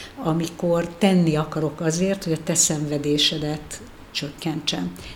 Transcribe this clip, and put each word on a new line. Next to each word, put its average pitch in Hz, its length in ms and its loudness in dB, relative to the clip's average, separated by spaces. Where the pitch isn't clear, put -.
amikor 170 640 0
tenni 180 380 6
akarok 156 460 -2
azért, 180 420 0
hogy 165 100 0
a 160 100 -2
te 175 100 0
szenvedésedet 151 1300 0
csökkentsem. 156 800 -4